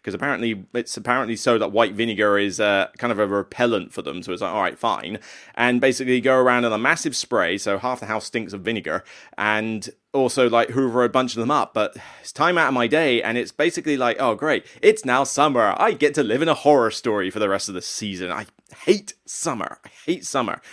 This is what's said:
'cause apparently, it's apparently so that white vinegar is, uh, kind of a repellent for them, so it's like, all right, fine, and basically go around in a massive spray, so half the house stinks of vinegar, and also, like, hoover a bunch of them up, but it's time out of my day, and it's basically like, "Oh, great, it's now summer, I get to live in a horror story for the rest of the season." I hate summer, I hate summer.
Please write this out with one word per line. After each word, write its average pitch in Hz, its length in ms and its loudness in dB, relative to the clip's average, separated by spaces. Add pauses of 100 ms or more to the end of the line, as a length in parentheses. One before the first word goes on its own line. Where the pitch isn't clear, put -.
'cause 98 120 -6
apparently, 113 500 -4 (100)
it's - 220 -6
apparently 120 400 -2
so 120 220 2
that 107 140 -2
white 107 220 2
vinegar 104 420 0
is, 101 220 -2
uh, 101 300 2 (100)
kind 120 140 -2
of 110 60 -2
a 107 80 2
repellent 101 640 -2
for - 100 -10
them, 76 200 -10
so - 100 -8
it's 87 100 -6
like, 92 100 -4
all 104 100 -2
right, 90 160 -2
fine, 104 420 -4 (340)
and 123 260 2
basically 127 400 2
go 131 160 4
around 123 280 4
in 117 80 0
a 107 60 0
massive 143 360 0
spray, 98 440 -2
so 101 200 -2
half 123 220 -4
the 107 60 -12
house 107 200 -6
stinks 110 260 -6
of 98 100 -10
vinegar, 92 420 -4 (340)
and 107 520 -2 (220)
also, 127 360 2
like, 117 220 2
hoover 123 340 2
a 120 40 2
bunch 120 260 0
of 113 60 -4
them 117 100 -2
up, 143 220 0
but - 240 -2 (240)
it's - 120 -16
time 175 260 2
out 156 100 4
of 135 60 0
my 120 120 2
day, 135 360 2
and 117 160 -2
it's 107 120 -4
basically 156 460 -2
like, 120 240 0
"Oh, 120 140 2
great, 135 280 0 (200)
it's 214 240 6
now 131 180 4
summer, 135 540 2
I 220 140 4
get 147 220 2
to 156 80 2
live 120 200 0
in 165 80 0
a 151 40 4
horror 135 360 4
story 104 400 -2
for 107 80 -8
the 107 100 2
rest 98 220 -2
of 98 40 -10
the 90 60 -6
season." 92 500 -8
I 78 140 -6 (400)
hate 196 300 0 (100)
summer, - 600 -8
I - 40 -20 (160)
hate 175 220 -4
summer. 123 340 -4 (120)